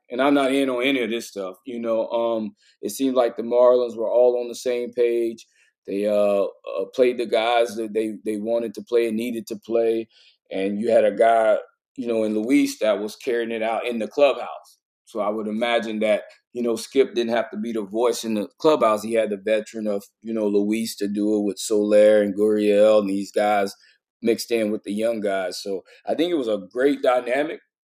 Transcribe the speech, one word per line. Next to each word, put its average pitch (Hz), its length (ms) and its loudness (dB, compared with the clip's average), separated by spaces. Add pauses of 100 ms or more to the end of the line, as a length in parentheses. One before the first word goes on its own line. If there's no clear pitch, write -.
(100)
and 123 100 -6
I'm 143 140 2
not 135 180 2
in 139 160 0
on 123 140 -2
any 135 180 0
of 113 100 -4
this 117 180 -6
stuff, 92 360 -10
you 120 160 -10
know, 113 280 -2
um, 113 480 -2 (260)
it 104 80 -6
seems 135 240 -2
like 120 220 2
the 113 80 -6
Marlins 120 520 4
were 110 140 -4
all 123 300 4
on 120 80 -8
the 117 80 -12
same 120 360 -4
page. 117 540 0 (400)
They, 101 200 -4
uh, 104 360 2
uh, 90 500 -6
played 123 260 2
the 120 80 -4
guys 113 500 2
that 110 180 -6
they, 110 200 -2 (100)
they 107 120 -4
wanted 113 380 -4
to 107 80 -12
play 117 240 0
and 110 100 -2
needed 117 300 -6
to 113 180 -10
play, 117 440 0 (420)
and 98 300 -4
you 117 100 -2
had 110 140 6
a 104 100 2
guy, 113 420 4 (400)
you 120 120 -8
know, 113 160 0
in 107 140 -2
Luis 139 420 0
that 107 180 2
was 104 160 -6
carrying 117 380 -4
it 110 100 -4
out 110 240 -2
in 117 140 -4
the 104 80 -4
clubhouse. 120 720 -2 (280)
So - 120 -12
I 101 100 -2
would 107 200 -4
imagine 113 520 -2
that, 104 220 2 (300)
you 120 100 -6
know, 117 140 0
Skip 120 400 0
didn't 117 180 -2
have 113 160 -2
to - 60 -12
be 113 160 -6
the 110 100 -4
voice 113 400 0
in 113 120 -6
the 104 120 -4 (120)
clubhouse. 120 440 2
He 113 120 -6
had 110 160 2
the 101 60 -2
veteran 107 520 -4
of, 101 160 -4 (180)
you 113 100 -8
know, 110 140 -2
Luis 104 520 0
to 101 100 -4
do 104 280 0
it 104 60 0
with 101 160 -2
Soler 104 640 6
and 101 100 0
Gurriel 104 680 4
and 98 100 -2
these 98 220 -4
guys 104 420 0 (480)
mixed 113 300 -2
in 110 180 0
with 107 140 -6
the 104 80 -8
young 104 280 -2
guys. 95 400 -4
So 98 220 -8 (240)
I - 80 -2
think 165 160 -2
it 175 60 0
was 135 100 -2
a 107 140 -2 (100)
great 131 320 0
dynamic. 127 560 -2 (260)